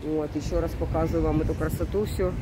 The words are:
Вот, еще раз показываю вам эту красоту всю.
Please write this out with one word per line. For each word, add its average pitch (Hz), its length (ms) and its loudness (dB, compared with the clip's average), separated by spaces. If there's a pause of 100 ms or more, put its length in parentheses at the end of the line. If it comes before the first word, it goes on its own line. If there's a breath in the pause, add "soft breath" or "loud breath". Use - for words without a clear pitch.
Вот, 151 320 0
еще 165 260 0
раз 165 100 0
показываю 160 520 0
вам 156 180 4
эту 160 120 2
красоту 165 520 0
всю. 185 260 0 (100)